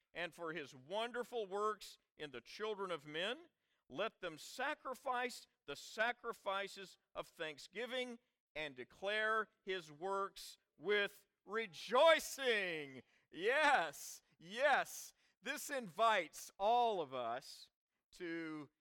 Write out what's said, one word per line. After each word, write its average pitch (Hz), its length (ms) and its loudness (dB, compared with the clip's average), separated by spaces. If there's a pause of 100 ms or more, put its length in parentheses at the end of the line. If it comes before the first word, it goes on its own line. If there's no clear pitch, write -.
(140)
and 165 200 -4
for 165 200 -6
his 147 200 -8 (140)
wonderful 226 600 -4
works 202 500 -2 (220)
in 151 120 -8
the 123 100 -8
children 196 500 -6
of 147 160 -6
men. 180 300 -2 (520)
Let 196 220 -4 (100)
them 170 160 -6
sacrifice 254 1080 -4 (200)
the 143 80 -6
sacrifices 202 1200 -4 (180)
of 165 100 -6 (140)
thanksgiving 233 800 -6 (360)
and 147 200 -6
declare 214 720 0 (180)
his 185 340 -4
works 196 580 -4 (220)
with 202 320 2 (360)
rejoicing. 202 1500 4 (320)
Yes, 220 880 2 (180)
yes. 220 720 2 (300)
This 269 260 -4
invites 214 880 2
all 226 420 4
of 135 120 -6
us 123 540 -6 (500)
to 165 500 -6 (140)